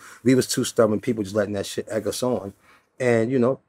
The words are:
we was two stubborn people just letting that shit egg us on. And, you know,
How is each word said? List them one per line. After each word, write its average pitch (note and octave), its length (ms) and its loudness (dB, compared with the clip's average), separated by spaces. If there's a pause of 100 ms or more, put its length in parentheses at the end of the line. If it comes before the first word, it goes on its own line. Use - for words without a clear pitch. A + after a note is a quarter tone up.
(240)
we C3 120 6
was B2+ 120 2
two - 160 0
stubborn G#2+ 360 2
people A2 240 -4
just G2 120 -6
letting G#2 180 0
that G2 120 -4
shit - 240 -8
egg G#2 180 -4
us - 140 -4
on. G2+ 320 -4 (460)
And, A#2+ 320 2
you C3+ 80 0
know, B2+ 300 2